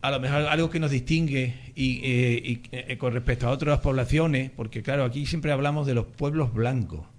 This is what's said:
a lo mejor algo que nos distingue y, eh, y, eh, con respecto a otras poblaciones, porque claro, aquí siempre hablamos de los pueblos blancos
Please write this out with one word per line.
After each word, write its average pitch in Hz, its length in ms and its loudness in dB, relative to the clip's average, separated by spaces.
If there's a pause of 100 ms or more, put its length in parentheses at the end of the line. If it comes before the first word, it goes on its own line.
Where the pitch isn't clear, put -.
a 135 80 0
lo 139 100 0
mejor 143 280 0
algo 160 240 2
que 170 80 -2
nos 156 100 2
distingue 135 640 0 (220)
y, 131 280 0
eh, 123 400 2
y, 120 180 -4 (100)
eh, 127 260 -8
con 127 160 -2
respecto 120 340 0
a 120 40 2
otras 143 300 2
poblaciones, 135 680 2
porque 110 320 -8
claro, 135 220 0
aquí 127 240 -2
siempre 151 240 -2
hablamos 143 340 0
de 135 80 0
los 117 140 0
pueblos 147 480 -2
blancos 107 500 -2 (140)